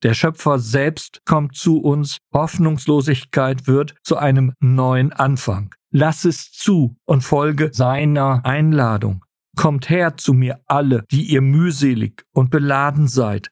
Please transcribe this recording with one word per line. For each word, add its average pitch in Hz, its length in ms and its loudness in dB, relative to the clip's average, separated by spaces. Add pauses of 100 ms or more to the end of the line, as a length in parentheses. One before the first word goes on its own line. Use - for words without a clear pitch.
Der 113 120 2
Schöpfer 156 440 -2
selbst 139 680 -4
kommt 147 280 0
zu 160 240 0
uns. 143 400 -2 (140)
Hoffnungslosigkeit 143 1300 -2
wird 143 360 0
zu - 140 -2
einem 131 440 2
neuen 127 520 2
Anfang. 117 640 -2 (180)
Lass 151 320 0
es - 280 -2
zu 160 520 0
und 135 180 2
folge 147 520 0
seiner 135 680 0
Einladung. 127 800 0 (300)
„Kommt 147 360 -2
her 170 260 0
zu - 160 0
mir 127 340 0
alle, 139 440 0
die 139 140 -2
ihr 139 180 0
mühselig 135 880 0
und 127 180 2
beladen 143 560 0
seid. 110 460 -2